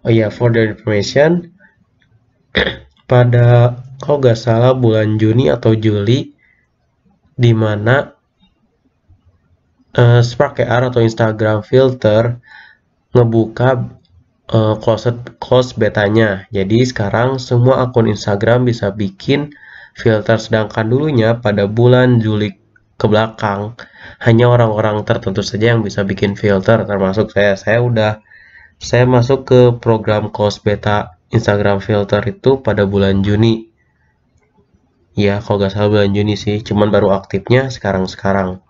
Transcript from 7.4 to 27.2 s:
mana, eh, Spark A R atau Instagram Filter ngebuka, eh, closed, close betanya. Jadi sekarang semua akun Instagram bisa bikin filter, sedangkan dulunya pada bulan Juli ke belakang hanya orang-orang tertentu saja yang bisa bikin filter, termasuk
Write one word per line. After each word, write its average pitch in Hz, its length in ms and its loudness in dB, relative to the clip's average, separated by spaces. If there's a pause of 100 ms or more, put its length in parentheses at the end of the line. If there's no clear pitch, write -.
mana, 110 560 -2 (1800)
eh, 120 240 4
Spark 131 400 -2
A 117 80 0
R 123 240 -2
atau 123 80 0
Instagram 110 640 0
Filter 120 800 0 (720)
ngebuka, 120 720 0 (640)
eh, 107 320 2
closed, 117 320 -2 (240)
close 123 400 0
betanya. 104 720 0
Jadi 104 320 0
sekarang 123 560 -2
semua 127 480 0
akun 113 240 0
Instagram 110 560 0
bisa 113 240 -4
bikin 135 640 -6 (400)
filter, 110 400 0
sedangkan 110 560 -4
dulunya 120 480 0
pada 101 320 -2
bulan 123 480 4
Juli 107 400 -2 (400)
ke 117 80 -2
belakang 107 720 -4 (400)
hanya 120 320 4
orang-orang 107 560 0
tertentu 98 320 -4
saja 101 320 -2
yang 117 80 0
bisa 101 240 -4
bikin 98 320 -2
filter, 101 480 0
termasuk 98 480 -2